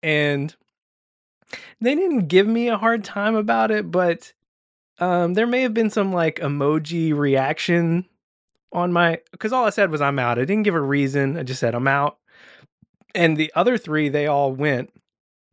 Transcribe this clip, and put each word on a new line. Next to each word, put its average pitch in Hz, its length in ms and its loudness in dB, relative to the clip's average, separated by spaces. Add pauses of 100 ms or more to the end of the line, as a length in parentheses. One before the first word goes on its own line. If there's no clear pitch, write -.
And 147 520 0 (1300)
they 247 140 0
didn't 294 340 0
give 185 180 4
me 233 220 0
a 220 100 -2
hard 226 260 0
time 214 320 -2
about 220 340 0
it, 208 200 -2
but, 175 420 0 (680)
um, 175 360 0
there 226 120 2
may 247 160 0
have 233 120 0
been 226 160 2
some, 196 220 -2
like, 165 280 0
emoji 151 760 0
reaction 160 880 0 (680)
on 175 200 -2
my, 170 280 2 (180)
'cause 220 140 -4
all 254 140 2
I 202 40 0
said 196 200 2
was, 151 100 -2
"I'm 139 180 0
out." 120 200 0
I 131 60 2
didn't 208 200 0
give 190 100 2
a 160 60 0
reason. 139 560 0
I 151 80 -6
just 131 160 -8
said, 117 140 0
"I'm 127 140 -2
out." 143 300 0 (960)
And 165 220 2
the 151 180 -2
other 208 240 2
three, 151 300 -2
they 147 180 0
all 143 260 0
went. 131 380 -2 (640)